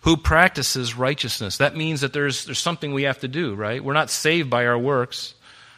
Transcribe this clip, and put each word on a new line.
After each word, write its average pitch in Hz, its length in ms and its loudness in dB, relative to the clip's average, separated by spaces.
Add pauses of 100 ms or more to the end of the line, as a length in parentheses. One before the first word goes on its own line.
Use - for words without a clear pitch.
who 165 140 6
practices 139 800 2
righteousness," 127 600 -2
that 143 180 2
means 156 240 -2
that 139 120 -2
there's, 143 340 -2
there's 135 120 -6
something 156 340 -4
we 139 120 -2
have 135 160 -2
to 135 80 -8
do, 135 260 -4
right? 107 280 -6
We're 135 100 -4
not 151 180 0
saved 156 400 0
by 123 160 2
our 120 100 4
works. 123 580 -2 (440)